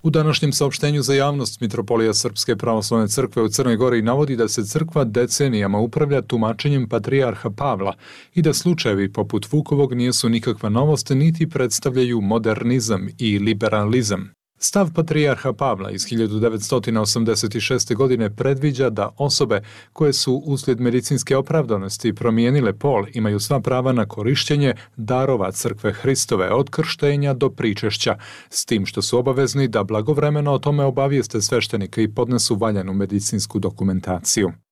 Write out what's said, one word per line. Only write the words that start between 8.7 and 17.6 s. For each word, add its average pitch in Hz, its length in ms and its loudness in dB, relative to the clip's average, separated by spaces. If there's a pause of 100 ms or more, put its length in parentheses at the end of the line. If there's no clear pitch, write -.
poput 104 400 -4
Vukovog 143 420 2
nisu 123 340 0
nikakva 113 400 0
novost 135 420 2
niti 160 380 2
predstavljaju 123 720 0
modernizam 110 880 0 (100)
i 107 200 0
liberalizam. 104 920 0 (320)
Stav 196 320 2
patrijarha 151 580 0
Pavla 101 380 -2
iz 98 160 -6
hiljadu 110 320 0
devetstotina 113 600 0
osamdeset 110 600 0